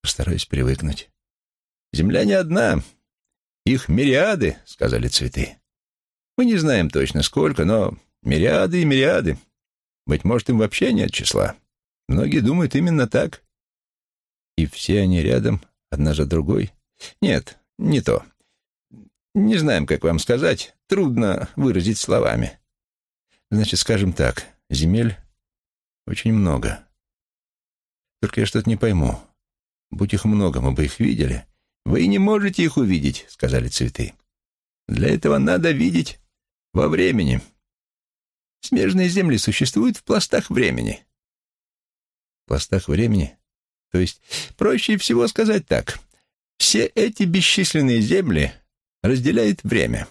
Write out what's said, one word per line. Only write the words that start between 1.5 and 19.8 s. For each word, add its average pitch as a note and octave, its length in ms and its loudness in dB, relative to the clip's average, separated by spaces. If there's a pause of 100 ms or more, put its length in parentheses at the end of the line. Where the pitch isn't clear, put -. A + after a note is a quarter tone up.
"Земля - 320 0
не G3+ 100 2
одна. E3+ 480 0 (840)
Их B2+ 240 0
мириады", C3+ 760 0
сказали A#1+ 440 -4
цветы. - 480 -4 (800)
"Мы B3 80 2
не A3+ 100 2
знаем B2+ 340 2
точно C#2+ 340 -2
сколько, C#3+ 420 0
но G#2 320 0 (240)
мириады F3 600 2
и D#3+ 40 2
мириады. C3 520 2 (680)
Быть D2 180 -2
может, A#2 260 0
им A#2+ 100 2
вообще A2 340 0
нет - 180 0
числа. - 440 -2 (520)
Многие C#3+ 320 0
думают C#3+ 360 0
именно D#3 320 2
так". - 360 -4 (1120)
"И D#2+ 80 2
все - 360 -2
они F#2 200 2
рядом, A#1 400 0 (280)
одна D2 240 0
за D2 120 0
другой?" D#2+ 460 -2 (500)
"Нет, - 360 -2 (200)
не D3 240 0
то. - 240 -2 (1080)
Не G#3+ 240 2
знаем, A#2 280 0